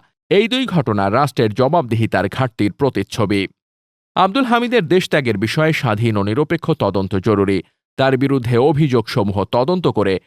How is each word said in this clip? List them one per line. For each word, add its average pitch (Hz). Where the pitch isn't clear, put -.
এই 208
দুই 254
ঘটনা 110
রাষ্ট্রের 123
জবাবদিহিতার 113
ঘাটতির 107
প্রতিচ্ছবি। 101
আব্দুল 196
হামিদের 233
দেশত্যাগের 139
বিষয়ে 156
স্বাধীন 110
ও 101
নিরপেক্ষ 151
তদন্ত 98
জরুরি। 98
তার 135
বিরুদ্ধে 127
অভিযোগসমূহ 123
তদন্ত 151
করে 98